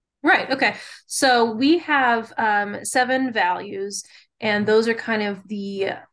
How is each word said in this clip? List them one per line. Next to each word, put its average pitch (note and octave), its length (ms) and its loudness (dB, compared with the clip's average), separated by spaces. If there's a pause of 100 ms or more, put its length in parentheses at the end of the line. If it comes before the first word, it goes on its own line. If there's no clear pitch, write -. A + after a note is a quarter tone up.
(220)
Right. D4 260 2
Okay. C4 280 0 (300)
So A#3+ 460 2
we C#4 260 4
have, B3 600 0
um, G#3 460 -2
seven B3+ 480 0
values, G3 720 -4 (360)
and G#3 240 0
those A3 220 4
are A3+ 80 0
kind A3 300 -4
of G3 240 -6
the, G3 420 -4 (220)